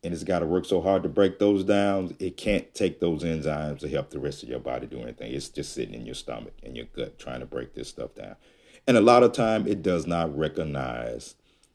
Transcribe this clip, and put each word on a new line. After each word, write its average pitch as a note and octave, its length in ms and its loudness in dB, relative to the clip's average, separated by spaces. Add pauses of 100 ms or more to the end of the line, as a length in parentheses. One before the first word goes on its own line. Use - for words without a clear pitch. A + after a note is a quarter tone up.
and F2 80 -4
it's D#2 120 -6
gotta E2+ 240 0
work F2+ 180 2
so F#2 160 2
hard F#2+ 220 4
to F#2+ 60 0
break F#2+ 280 2
those G2+ 260 4
down, G2 560 2
it F#2 160 -6
can't - 380 -2
take - 260 -2
those E2 240 0
enzymes D2+ 560 -2
to D2+ 80 -8
help C#2 220 -4
the C#2+ 100 -10
rest C#2 220 -6
of A1+ 80 -16
your B1 100 -6
body B1 280 -6
do B1+ 120 -12
anything. A#1 320 -12
It's C2+ 180 -8
just - 220 -10
sitting A1+ 220 -6
in A#1 140 -12
your B1 80 -10
stomach A1+ 480 -12
and B1 120 -14
your A#1 120 -12
gut - 320 -10
trying B1+ 220 -10
to B1+ 40 -12
break B1+ 300 -10
this A#1+ 140 -10
stuff - 260 -12
down. - 220 -16 (500)
And B2 100 8
a G#2+ 40 8
lot A#2+ 200 10
of A#2+ 120 8
time, A2 340 2
it G2 160 -2
does F2 240 0
not E2+ 280 0
recognize C2+ 1000 -4 (400)